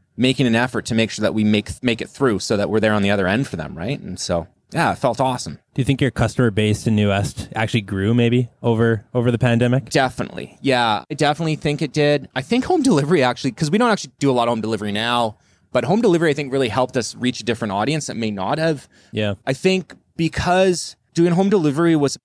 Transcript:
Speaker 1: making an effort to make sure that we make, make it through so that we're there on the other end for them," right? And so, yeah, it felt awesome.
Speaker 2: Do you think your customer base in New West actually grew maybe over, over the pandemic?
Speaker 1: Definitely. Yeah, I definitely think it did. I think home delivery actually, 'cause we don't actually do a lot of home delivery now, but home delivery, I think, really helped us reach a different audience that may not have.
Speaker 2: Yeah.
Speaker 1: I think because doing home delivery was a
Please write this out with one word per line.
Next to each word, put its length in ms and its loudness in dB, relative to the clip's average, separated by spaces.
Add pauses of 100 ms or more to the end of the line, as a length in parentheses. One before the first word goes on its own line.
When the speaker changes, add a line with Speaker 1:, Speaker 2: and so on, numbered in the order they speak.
(180)
Speaker 1:
making 300 2
an 80 2
effort 300 0
to 100 -4
make 160 0
sure 120 -8
that 100 2
we 100 0
make, 260 2 (140)
make 180 0
it 80 -10
through 300 0
so 180 -2
that 120 -2
we're 100 0
there 140 2
on 100 2
the 80 2
other 160 2
end 200 0
for 100 -8
them," 200 -10
right? 220 -6
And 200 -12
so, 280 -4 (240)
yeah, 220 0
it 40 -8
felt 240 -2
awesome. 380 -4 (160)
Speaker 2:
Do 60 0
you 40 -4
think 160 0
your 100 2
customer 400 0
base 360 0
in 80 2
New 140 2
West 460 -2
actually 260 -2
grew 320 -2
maybe 360 2 (140)
over, 500 2
over 160 0
the 80 2
pandemic? 520 2
Speaker 1:
Definitely. 720 -2
Yeah, 500 2
I 20 -8
definitely 440 0
think 240 -4
it 120 -4
did. 420 2
I 60 -4
think 240 -2
home 160 0
delivery 420 2
actually, 280 0
'cause 180 -4
we 80 2
don't 140 2
actually 280 -4
do 120 2
a 20 2
lot 140 2
of 60 2
home 80 -2
delivery 320 -4
now, 440 -2 (340)
but 140 0
home 160 0
delivery, 300 2
I 20 0
think, 180 -6
really 180 0
helped 280 -2
us 180 -2
reach 260 -4
a 20 -14
different 300 -4
audience 340 -2
that 100 -10
may 140 -2
not 260 -4
have. 300 -2 (240)
Speaker 2:
Yeah. 240 -2 (100)
Speaker 1:
I 80 -2
think 400 -2 (360)
because 680 0 (180)
doing 200 2
home 160 2
delivery 460 2
was 200 0
a 100 -14